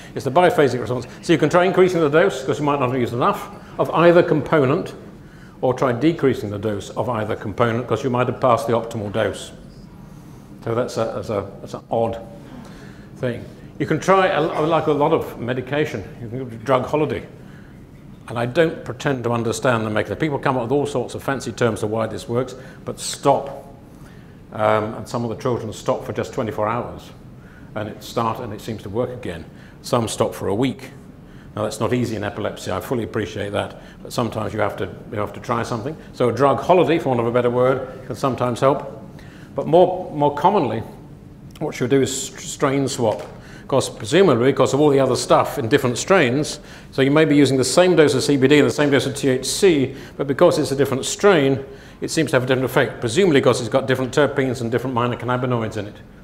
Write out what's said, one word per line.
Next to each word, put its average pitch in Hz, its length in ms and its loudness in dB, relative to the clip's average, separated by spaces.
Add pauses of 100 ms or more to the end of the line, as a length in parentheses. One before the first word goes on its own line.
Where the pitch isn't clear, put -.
(160)
It's 123 80 -8
the 131 80 -2
biphasic 147 480 4
response. 123 260 -6 (160)
So 175 100 2
you 147 60 4
can 156 100 2
try 175 160 4
increasing 180 360 4
the 151 80 4
dose, 170 340 2
'cause 139 160 -2
you 147 60 -2
might 143 160 0
not 127 100 0
have 135 80 -2
used 110 140 -2
enough 165 380 -2 (280)
of 147 120 0
either 170 300 6
component, 156 760 2 (680)
or 127 120 0
try 127 200 0
decreasing 131 580 0
the 104 80 -8
dose 101 320 -6
of 107 180 -4
either 107 280 -4
component, 117 500 0
'cause 110 160 -2
you 131 80 -2
might 123 160 0
have 120 140 -4
passed 120 260 2
the 120 60 0
optimal 113 400 -4
dose. 101 400 -4 (1120)
So 117 100 -2
that's 120 220 -2
a, 113 180 -2
that's 110 160 -8
a, 101 160 -2 (140)
that's - 140 -16
an 131 140 -12
odd 113 300 -2 (1000)
thing. 117 260 -6 (340)
You 147 80 -2
can 156 140 0
try, 185 260 4
a, 147 140 0
like 160 480 0
a 151 40 4
lot 165 200 2
of - 260 -2
medication, 127 640 -4 (180)
you 120 80 -12
can 117 120 -10
go 135 60 -8
to 113 100 -14
drug 123 280 0
holiday. 135 380 -2 (1080)
And 113 100 -6
I 120 80 -2
don't 160 380 0
pretend 123 400 -4
to 117 80 0
understand 113 540 0
the 107 40 -4
mechanism. 107 280 -2
People 143 200 -2
come 135 180 0
up 120 80 -2
with 120 80 -2
all 143 120 2
sorts 123 300 -4
of 107 80 -8
fancy 123 300 -4
terms 110 320 0
of 107 60 -2
why 110 180 -2
this 107 200 -10
works, 123 280 -4 (280)
but 120 140 -10
stop. - 720 0 (800)
Um, 107 420 2
and 117 140 -12
some 120 140 -4
of 117 80 -4
the 104 60 -6
children 110 360 -4
stop - 320 -4
for 110 80 -8
just 113 220 -6
twenty-four 107 320 -2
hours, 92 440 -6 (640)
and 107 140 -6
it - 140 -16
start, 113 380 -4
and 110 120 -10
it 104 80 -12
seems 110 220 -10
to 110 60 -10
work 120 220 -4
again. 82 340 -10 (380)
Some 117 260 0
stop - 260 -2
for 98 140 -6
a 95 60 0
week. 123 360 -4 (680)
Now, 104 80 -4
that's 107 160 -6
not 113 120 0
easy 110 240 -2
in 98 80 -6
epilepsy, 101 460 -6
I 92 100 -4
fully 120 220 -4
appreciate 101 480 -6
that, 101 300 -6 (220)
but - 100 -16
sometimes 110 420 -4
you 107 60 -2
have 101 160 0
to, 98 120 -6 (220)
you 110 80 -8
have 104 140 -4
to 98 80 -14
try 117 240 -2
something. 123 320 -6 (160)
So 123 160 2
a 113 40 0
drug 139 280 4
holiday, 170 380 4
for 151 100 -2
want 120 120 2
of 117 60 2
a 117 60 0
better 123 180 2
word, 127 560 0
can 123 80 -8
sometimes 123 460 -2
help. - 460 0 (480)
But 139 120 -4
more, 175 460 4
more 147 220 2
commonly, 143 480 2 (760)
what 151 220 -8
you 123 80 0
do 139 140 4
is - 260 -4
st-, - 120 -16
strain 139 480 -2
swap. 113 320 -2
Of - 480 -18
course, 131 200 2
presumably 131 640 4
because 131 220 2
of 139 60 4
all 151 100 6
the 135 100 4
other 123 160 2
stuff - 420 2
in 117 100 -4
different 123 300 2
strains, 147 640 2 (320)
so 139 100 2
you 135 80 4
may 156 140 6
be 147 120 4
using 135 200 6
the 127 80 4
same 180 320 6
dose 147 180 6
of 127 80 0
C 143 140 2
B 131 120 4
D 147 100 8
and 131 80 6
the 113 60 0
same 147 180 2
dose 139 160 2
of 127 80 -4
T 143 140 0
H 127 180 0
C, 147 480 2 (220)
but 143 100 -4
because 147 320 4
it's 135 140 0
a 135 40 -2
different 131 280 0
strain, 143 600 4 (360)
it 139 100 -6
seems 147 200 0
to 135 60 4
have 123 80 4
a - 20 -6
different 131 180 2
effect, 123 360 0
presumably 139 400 4
because 123 200 4
it's 113 80 -6
got 127 180 0
different 127 280 -2
terpenes 135 460 2
and 117 100 -4
different 123 240 -4
minor 120 220 0
cannabinoids 120 600 -2
in 101 100 -6
it, 107 80 -14 (300)